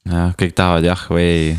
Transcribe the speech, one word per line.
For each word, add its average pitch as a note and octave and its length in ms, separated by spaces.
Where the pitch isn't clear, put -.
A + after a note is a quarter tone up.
Jah, F2 260
kõik F2+ 220
tahavad F2 300
jah F2+ 200
või F2 180
ei E2 360